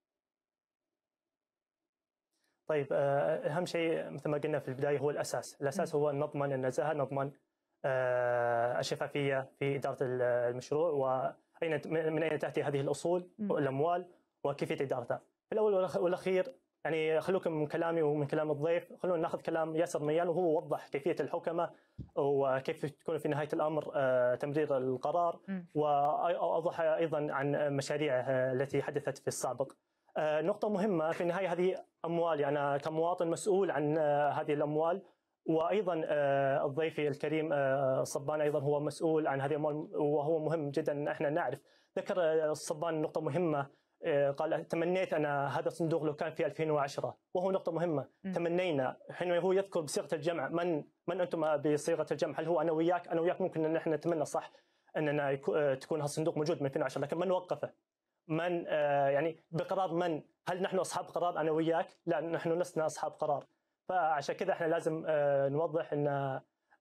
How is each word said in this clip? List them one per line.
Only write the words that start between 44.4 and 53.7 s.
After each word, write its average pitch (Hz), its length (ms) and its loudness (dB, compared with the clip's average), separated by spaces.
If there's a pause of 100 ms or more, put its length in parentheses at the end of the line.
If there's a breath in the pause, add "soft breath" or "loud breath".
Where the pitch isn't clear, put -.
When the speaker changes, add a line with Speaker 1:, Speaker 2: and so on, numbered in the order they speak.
Speaker 1:
"تمنيت 180 460 0
أن 151 120 2
هذا 143 420 0
الصندوق 160 340 0
لو 151 120 0
كان 160 200 -4
في 165 120 0
ألفين 156 240 -2
وعشرة"، 143 480 -2 (160)
وهو 185 160 0
نقطة 180 220 -2
مهمة. 160 360 0 (160)
Speaker 2:
مم. 190 80 -6
Speaker 1:
تمنينا، 170 640 0 (140)
حينما 175 280 0
هو 185 140 2
يذكر 190 280 0
بصيغة 165 340 -4
الجمع، 151 340 -2
من، 165 360 0 (220)
من 180 140 -2
أنتم 160 360 0
بصيغة 151 540 0
الجمع؟ 156 300 -2
هل 160 60 -2
هو 165 140 2
أنا 160 120 2
وياك؟ 165 360 2
أنا 165 120 0
وياك 170 200 0
ممكن 160 240 0
أن 160 120 2